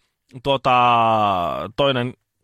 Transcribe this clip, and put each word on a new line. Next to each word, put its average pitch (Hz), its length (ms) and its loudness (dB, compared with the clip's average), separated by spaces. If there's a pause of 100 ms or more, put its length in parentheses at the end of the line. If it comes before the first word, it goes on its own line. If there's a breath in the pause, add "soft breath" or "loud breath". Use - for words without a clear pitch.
(420)
tuota, 135 280 -2 (1080)
toinen 127 380 -2 (300)